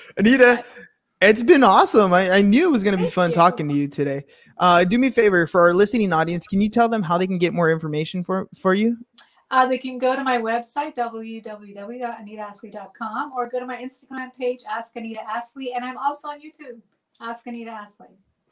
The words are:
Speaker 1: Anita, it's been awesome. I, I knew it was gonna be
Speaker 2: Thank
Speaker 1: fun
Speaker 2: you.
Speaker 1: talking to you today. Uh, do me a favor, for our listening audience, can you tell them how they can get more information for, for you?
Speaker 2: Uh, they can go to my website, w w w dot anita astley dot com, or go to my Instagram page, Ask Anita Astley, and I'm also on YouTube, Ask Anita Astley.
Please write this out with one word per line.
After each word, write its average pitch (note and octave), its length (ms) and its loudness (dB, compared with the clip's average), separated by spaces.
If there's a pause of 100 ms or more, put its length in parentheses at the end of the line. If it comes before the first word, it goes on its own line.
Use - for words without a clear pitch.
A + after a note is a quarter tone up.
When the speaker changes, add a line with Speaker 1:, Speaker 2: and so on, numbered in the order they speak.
(180)
Speaker 1:
Anita, A#3+ 460 6 (580)
it's G#3+ 220 4
been C#4 220 8
awesome. G#3 480 4
I, F#3 180 4
I G3 100 4
knew G#3+ 280 4
it - 20 2
was A3 120 0
gonna G3 140 0
be F3+ 60 -2
Speaker 2:
Thank E3+ 100 -4
Speaker 1:
fun F3+ 180 2
Speaker 2:
you. D#3 40 -2
Speaker 1:
talking E3+ 320 2
to D3 80 -2
you C#3+ 140 -2
today. C#3 340 -4 (340)
Uh, F3+ 280 4
do F#3+ 120 0
me C4 100 2
a B3 40 0
favor, G3 360 2
for F#3 140 0
our F3 120 6
listening G3+ 400 2
audience, E3 340 -2
can G3 140 -2
you G#3+ 80 0
tell A#3 180 2
them A3 160 -2
how E3+ 140 -2
they F#3 100 0
can F#3 120 -4
get E3+ 140 0
more E3+ 160 0
information D#3+ 540 -4
for, F#3+ 320 -6
for F#3+ 180 -2
you? A3+ 240 0 (520)
Speaker 2:
Uh, C4 180 2
they B3+ 100 -2
can B3+ 200 -10
go B3+ 180 -2
to C4+ 80 -6
my B3+ 140 -2
website, A#3 580 -6
w A3+ 460 -8
w G#3 340 -18
w A3 240 -14
dot A#3 220 -10
anita G#3+ 200 -16
astley G#3 300 -16
dot G3 260 -18
com, A#3+ 380 -10
or A#3+ 140 -6
go B3 100 -6
to B3 60 -10
my B3 180 -10
Instagram B3+ 460 -14 (100)
page, B3 300 -6
Ask A3+ 260 -10
Anita A3 240 -12 (100)
Astley, B3 440 -10
and B3 100 -6
I'm B3+ 140 -10
also C#4+ 320 -6
on D4 100 -14
YouTube, C#4+ 400 -20 (400)
Ask A#3 280 -12
Anita A#3 240 -14
Astley. G#3 360 -20 (440)